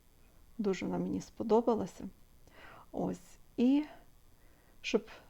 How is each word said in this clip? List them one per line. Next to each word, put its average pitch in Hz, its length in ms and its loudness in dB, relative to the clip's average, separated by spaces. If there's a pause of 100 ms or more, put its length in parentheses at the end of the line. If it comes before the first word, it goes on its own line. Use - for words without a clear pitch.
(580)
Дуже 196 280 -2
вона 180 120 -4
мені 185 240 -4
сподобалася. 214 880 0 (840)
Ось. - 460 -6 (200)
І 269 260 6 (1000)
щоб - 240 0 (220)